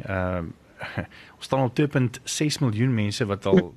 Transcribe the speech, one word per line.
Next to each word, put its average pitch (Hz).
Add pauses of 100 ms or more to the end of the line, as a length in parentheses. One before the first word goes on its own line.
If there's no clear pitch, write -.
Ehm, 90 (420)
<laughs> -
ons -
staan 135
al 123
twee 151
punt 127
ses -
miljoen 123
mense 104
wat 101
al 92